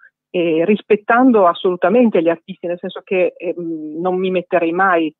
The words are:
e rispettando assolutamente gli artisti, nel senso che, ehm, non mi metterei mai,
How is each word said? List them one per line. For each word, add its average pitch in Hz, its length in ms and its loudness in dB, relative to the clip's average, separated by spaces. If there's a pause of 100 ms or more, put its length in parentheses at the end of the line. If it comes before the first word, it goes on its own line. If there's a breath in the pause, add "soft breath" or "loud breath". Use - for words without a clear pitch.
(300 soft breath)
e 165 360 0
rispettando 214 840 2
assolutamente 185 760 2
gli 165 80 0
artisti, 175 380 -8
nel 175 120 -6
senso 185 240 -12
che, 180 340 -2
ehm, 160 600 -8
non 180 180 -2
mi 185 140 -2
metterei 170 400 -2
mai, 175 480 0